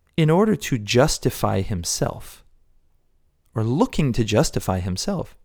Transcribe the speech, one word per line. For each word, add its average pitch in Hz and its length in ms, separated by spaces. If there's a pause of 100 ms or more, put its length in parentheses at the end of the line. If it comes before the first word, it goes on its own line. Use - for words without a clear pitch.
(180)
"In 156 120
order 196 260
to - 220
justify 104 840
himself," - 840 (1120)
or 113 80
looking 143 500
to 117 100
justify 104 560
himself, 101 640